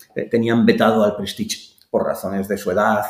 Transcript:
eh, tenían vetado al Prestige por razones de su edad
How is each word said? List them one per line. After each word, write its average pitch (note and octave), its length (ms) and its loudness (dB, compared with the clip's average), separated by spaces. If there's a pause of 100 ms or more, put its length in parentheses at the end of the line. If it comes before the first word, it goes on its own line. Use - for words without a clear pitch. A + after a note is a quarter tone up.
(160)
eh, - 100 -4
tenían A#2 400 2
vetado A2 380 4
al G#2 120 0
Prestige - 600 -10 (160)
por - 120 0
razones F#2+ 440 -4
de G2+ 100 -4
su - 140 -4
edad G#2 380 0